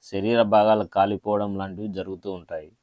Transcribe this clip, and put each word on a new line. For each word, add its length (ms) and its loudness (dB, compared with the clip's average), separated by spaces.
శరీర 380 0
భాగాలు 520 4
కాలిపోవడం 640 0
లాంటివి 300 -8
జరుగుతూ 340 -10
ఉంటాయి. 380 -12